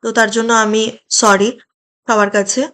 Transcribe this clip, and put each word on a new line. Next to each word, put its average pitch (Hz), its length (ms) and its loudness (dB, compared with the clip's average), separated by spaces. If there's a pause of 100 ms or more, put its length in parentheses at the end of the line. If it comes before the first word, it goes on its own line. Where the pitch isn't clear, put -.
তো 226 80 -6
তার 220 200 0
জন্য 226 220 -2
আমি 220 380 0 (180)
সরি 202 400 2 (580)
সবার 208 220 2
কাছে। 202 320 -2 (120)